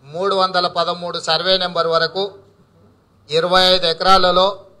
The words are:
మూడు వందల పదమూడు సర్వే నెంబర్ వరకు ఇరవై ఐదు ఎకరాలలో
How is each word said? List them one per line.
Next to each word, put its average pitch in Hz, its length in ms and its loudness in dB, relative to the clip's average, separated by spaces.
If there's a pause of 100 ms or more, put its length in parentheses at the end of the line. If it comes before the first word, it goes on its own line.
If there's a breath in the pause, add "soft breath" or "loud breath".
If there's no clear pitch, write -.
మూడు 185 300 -4
వందల 185 320 2
పదమూడు 175 520 -4
సర్వే 170 400 -2
నెంబర్ 175 280 -4
వరకు 165 360 -2 (1080)
ఇరవై 175 320 0
ఐదు 185 240 2
ఎకరాలలో 185 600 2 (340)